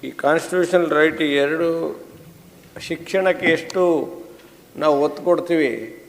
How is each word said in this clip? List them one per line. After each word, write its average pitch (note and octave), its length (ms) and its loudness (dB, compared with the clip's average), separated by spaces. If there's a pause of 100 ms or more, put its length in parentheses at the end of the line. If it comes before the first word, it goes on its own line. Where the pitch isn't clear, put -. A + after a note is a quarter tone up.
ಈ C3+ 60 -8
ಕಾನ್ಸ್ಟಿಟ್ಯೂಷನಲ್ E3 800 0
ರೈಟ್ D3+ 320 2
ಎರಡು D#3 760 0 (800)
ಶಿಕ್ಷಣಕ್ಕೆ F3+ 680 -2
ಎಷ್ಟು E3 680 0 (640)
ನಾವು D3+ 240 2
ಒತ್ತು D3 220 -2
ಕೊಡ್ತೀವಿ E3 880 0